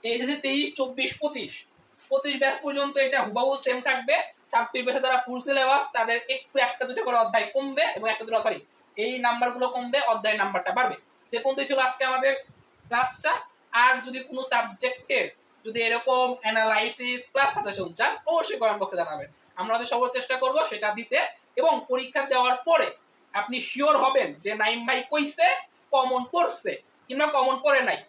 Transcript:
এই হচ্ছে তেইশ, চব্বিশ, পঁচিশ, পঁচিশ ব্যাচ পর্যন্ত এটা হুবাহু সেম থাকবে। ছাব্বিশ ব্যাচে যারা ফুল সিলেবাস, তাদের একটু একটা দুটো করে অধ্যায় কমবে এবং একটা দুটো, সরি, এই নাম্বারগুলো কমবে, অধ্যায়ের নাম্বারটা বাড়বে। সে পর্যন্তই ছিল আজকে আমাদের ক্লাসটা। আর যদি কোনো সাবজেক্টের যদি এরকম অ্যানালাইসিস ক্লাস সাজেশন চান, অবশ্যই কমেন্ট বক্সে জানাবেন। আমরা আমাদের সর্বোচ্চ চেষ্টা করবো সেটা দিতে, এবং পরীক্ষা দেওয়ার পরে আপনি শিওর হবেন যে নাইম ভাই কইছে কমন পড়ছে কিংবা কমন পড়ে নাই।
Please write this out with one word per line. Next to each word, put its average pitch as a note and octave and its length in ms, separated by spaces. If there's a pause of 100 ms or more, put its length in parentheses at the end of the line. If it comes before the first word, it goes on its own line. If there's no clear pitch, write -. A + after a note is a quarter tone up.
এই A#3 180
হচ্ছে C4+ 160
তেইশ, C#4+ 400
চব্বিশ, C4+ 440
পঁচিশ, D4 460 (420)
পঁচিশ C4+ 300
ব্যাচ C4+ 240
পর্যন্ত C#4+ 360
এটা C4 240
হুবাহু A#3+ 340
সেম B3+ 240
থাকবে। B3+ 420 (280)
ছাব্বিশ A#3 340
ব্যাচে C4 160
যারা B3+ 260
ফুল B3 140
সিলেবাস, C#4 520
তাদের A#3 360
একটু C4 300
একটা B3 260
দুটো B3 200
করে B3 120
অধ্যায় A3+ 380
কমবে C4+ 280
এবং A3+ 280
একটা A3 140
দুটো, A3 180
সরি, G#3+ 180 (360)
এই A#3+ 220
নাম্বারগুলো B3 500
কমবে, B3 320
অধ্যায়ের G#3+ 380
নাম্বারটা G3 340
বাড়বে। B3+ 220 (360)
সে A#3 80
পর্যন্তই C4+ 260
ছিল C4+ 140
আজকে B3+ 260
আমাদের C4 400 (440)
ক্লাসটা। B3+ 520 (320)
আর A#3+ 280
যদি B3+ 180
কোনো C4 240
সাবজেক্টের B3 840 (360)
যদি A3 180
এরকম B3 580
অ্যানালাইসিস A3 920
ক্লাস C4+ 220
সাজেশন G3 380
চান, - 240 (100)
অবশ্যই E4 320
কমেন্ট G#3+ 200
বক্সে F#3+ 180
জানাবেন। D3+ 360 (240)
আমরা G#3+ 180
আমাদের A#3+ 120
সর্বোচ্চ B3 280
চেষ্টা B3+ 220
করবো C4+ 280
সেটা G#3 300
দিতে, A3+ 320 (300)
এবং C#4+ 320
পরীক্ষা B3+ 340
দেওয়ার B3+ 340
পরে - 400 (360)
আপনি A#3+ 280
শিওর C#4+ 360
হবেন C4 380
যে G3 200
নাইম A#3 320
ভাই B3+ 240
কইছে D4+ 360 (440)
কমন B3+ 340
পড়ছে - 580 (260)
কিংবা C#4 180
কমন C4+ 360
পড়ে C#4 180
নাই। A#3 280